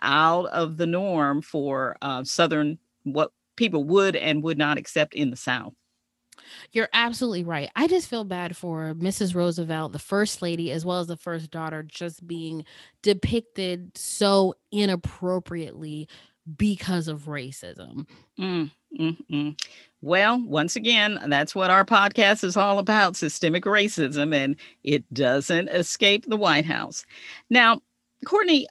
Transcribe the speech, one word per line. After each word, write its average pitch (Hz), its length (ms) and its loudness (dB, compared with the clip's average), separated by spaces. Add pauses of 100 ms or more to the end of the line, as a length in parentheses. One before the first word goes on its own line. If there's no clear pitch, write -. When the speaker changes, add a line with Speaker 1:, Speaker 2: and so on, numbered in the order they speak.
Speaker 1:
out 160 460 4
of 160 320 -4
the 170 80 0
norm 165 560 0
for, 139 580 -4
uh, 135 240 -6
Southern, 151 540 0 (240)
what 147 300 -2 (240)
people 175 280 0
would 190 320 4
and 147 260 0
would 160 140 -2
not 147 220 2
accept - 340 -2
in 143 160 -2
the 127 80 -4
South. 123 380 -6 (960)
Speaker 2:
You're 226 220 0
absolutely 233 500 0
right. 160 320 -4
I 294 120 2
just 339 200 0
feel 226 160 -6
bad 180 320 -8
for 160 380 -6
Missus 180 400 -2
Roosevelt, 165 580 -2
the 147 60 -10
first 202 420 -2
lady, 165 320 -4
as 165 140 -6
well 180 140 -2
as 170 60 -6
the 170 120 -10
first 165 320 -10
daughter, 160 320 -10
just 170 440 -14
being 165 380 -10 (380)
depicted 196 920 -2
so 196 600 2 (160)
inappropriately 175 1400 -4 (480)
because 185 500 0
of 151 200 -8
racism. 135 800 -12 (320)
Speaker 1:
Mm, 175 360 -4 (260)
mm, 160 180 -2 (140)
mm. 147 300 -4 (400)
Well, 202 440 2
once 156 300 0
again, 220 540 2
that's 143 260 2
what 185 160 0
our 190 140 6
podcast 202 580 4
is 180 140 -2
all 202 240 4
about, 196 340 4
systemic 170 480 -2
racism, 160 720 0
and 139 220 0 (260)
it 143 220 0 (100)
doesn't 139 540 2
escape 202 580 0
the 220 100 -2
White 156 280 2
House. 135 420 -6 (420)
Now, 233 320 6 (460)
Courtney, 359 440 2